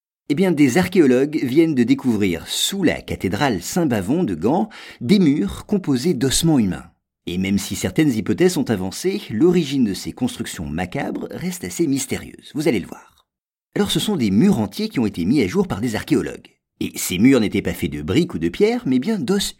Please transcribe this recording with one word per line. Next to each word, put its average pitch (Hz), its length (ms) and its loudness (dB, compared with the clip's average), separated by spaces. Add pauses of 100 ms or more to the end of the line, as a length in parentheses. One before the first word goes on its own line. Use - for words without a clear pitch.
(300)
Eh 143 60 -2
bien, 185 160 2
des 139 260 4
archéologues 147 680 4
viennent 156 300 2
de 123 80 4
découvrir 107 680 2
sous - 360 -4
la 80 180 0
cathédrale 123 640 -2
Saint-Bavon 135 600 0
de 98 120 -2
Gand 143 340 0 (320)
des 123 160 4
murs 180 480 2
composés 156 480 0
d'ossements 135 460 2
humains. 92 320 -2 (340)
Et 87 140 -4
même 98 180 0
si - 180 -6
certaines 127 380 0
hypothèses 110 400 0
sont 143 160 -2
avancées, 113 640 -4
l'origine 139 540 2
de 98 100 -2
ces 82 160 -8
constructions - 560 -6
macabres 90 640 -6
reste 180 320 -8
assez 165 240 -2
mystérieuse, - 680 -6
vous 156 140 -2
allez 117 120 2
le 85 60 -6
voir. - 420 -20 (480)
Alors 202 140 0
ce 180 100 0
sont 208 180 0
des 113 120 0
murs 127 300 4
entiers 208 300 -4
qui - 100 -4
ont 110 80 2
été 90 180 -4
mis 127 160 4
à 95 60 2
jour 160 200 0
par 101 140 -6
des 113 140 -4
archéologues. 92 640 -4 (200)
Et - 160 -6
ces - 220 -4
murs 127 220 6
n'étaient 98 240 0
pas 87 100 -4
faits 78 160 -4
de 73 140 -8
briques 127 320 0
ou 82 40 -8
de 85 100 0
pierres, 226 360 0
mais 131 140 2
bien 214 180 -2
d'os 185 420 -2